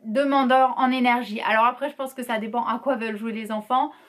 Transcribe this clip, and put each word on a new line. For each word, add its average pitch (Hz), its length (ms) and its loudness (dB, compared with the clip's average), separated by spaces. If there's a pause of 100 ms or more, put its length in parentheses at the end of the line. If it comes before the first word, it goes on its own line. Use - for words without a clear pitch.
demandeur 262 760 4
en 254 120 2
énergie. 247 520 0
Alors 220 240 2
après 247 260 0
je - 40 -20
pense 262 200 -8
que 254 80 -10
ça 226 160 -4
dépend 220 260 -4
à 233 140 -4
quoi 269 160 -2
veulent 220 200 -6
jouer 226 160 -6
les 214 200 -8
enfants. 254 400 -2 (180)